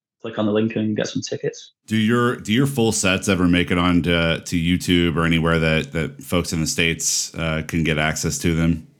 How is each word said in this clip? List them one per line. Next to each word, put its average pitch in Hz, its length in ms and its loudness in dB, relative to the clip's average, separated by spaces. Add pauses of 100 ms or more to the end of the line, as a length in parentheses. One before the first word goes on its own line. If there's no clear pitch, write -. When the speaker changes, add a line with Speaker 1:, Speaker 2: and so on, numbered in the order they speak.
(220)
Speaker 1:
click 113 160 -10
on 107 80 0
the 104 60 2
link 110 240 2
and 107 200 -2
get - 120 -2
some - 120 -6
tickets. - 520 -8 (140)
Speaker 2:
Do 110 100 -2
your, 120 400 2
do 101 160 -4
your 139 140 4
full 113 260 2
sets 95 360 0
ever 90 180 4
make 87 240 2
it 92 60 2
on 87 280 2
to, 85 380 2
to - 140 -4
YouTube 85 600 2
or 82 100 0
anywhere 82 320 2
that, 80 340 0
that 76 300 -6
folks 85 320 -2
in 82 80 -2
the 76 40 -2
States, - 680 -2
uh, 80 340 -4
can 82 160 -2
get 76 140 0
access 78 400 -2
to 85 160 0
them? 80 320 0 (140)